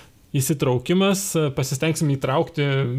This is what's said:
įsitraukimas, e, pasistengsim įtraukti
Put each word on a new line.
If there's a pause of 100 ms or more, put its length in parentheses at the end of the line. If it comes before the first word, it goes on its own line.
(340)
įsitraukimas, (100)
e, (100)
pasistengsim
įtraukti (340)